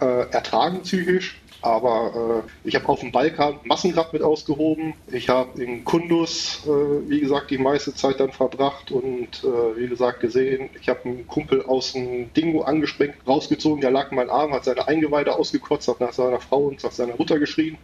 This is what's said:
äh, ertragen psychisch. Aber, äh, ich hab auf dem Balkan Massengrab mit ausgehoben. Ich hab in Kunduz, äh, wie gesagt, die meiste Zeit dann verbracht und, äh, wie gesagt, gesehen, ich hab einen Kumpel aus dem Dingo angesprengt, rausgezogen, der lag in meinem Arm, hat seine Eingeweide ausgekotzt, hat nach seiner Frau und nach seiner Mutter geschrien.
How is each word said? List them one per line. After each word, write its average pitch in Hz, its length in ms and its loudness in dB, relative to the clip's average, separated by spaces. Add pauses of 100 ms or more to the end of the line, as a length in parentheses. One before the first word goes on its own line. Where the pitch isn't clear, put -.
äh, 123 300 2
ertragen 151 500 0
psychisch. 180 580 -2 (240)
Aber, 117 840 0
äh, - 220 -14
ich 123 80 0
hab 131 120 -2
auf 139 120 2
dem 120 120 -8
Balkan 147 440 2 (100)
Massengrab 165 480 0
mit 151 80 -2
ausgehoben. 156 720 0 (180)
Ich 123 160 -4
hab 127 300 2
in 120 260 -6
Kunduz, 170 800 0
äh, 151 40 0 (400)
wie 147 100 2
gesagt, 139 300 0
die 135 80 0
meiste 139 380 0
Zeit 139 240 0
dann 131 120 2
verbracht 135 600 -2
und, 127 520 -4
äh, 120 320 2
wie 123 120 -4
gesagt, 123 320 0
gesehen, 131 500 0 (100)
ich - 80 -6
hab 127 160 0
einen 123 240 -8
Kumpel 135 360 0
aus 131 300 0
dem 123 420 -6
Dingo 156 260 2
angesprengt, 143 540 0 (120)
rausgezogen, 147 540 2
der 131 80 2
lag 139 220 2
in 135 60 -2
meinem 123 120 0
Arm, 143 240 2
hat 123 120 -4
seine 123 220 0
Eingeweide 147 480 2
ausgekotzt, 147 520 0
hat 120 120 2
nach 120 140 0
seiner 123 260 2
Frau - 200 0
und 143 240 -2
nach 120 80 -2
seiner 120 240 -4
Mutter 160 240 2
geschrien. 156 440 0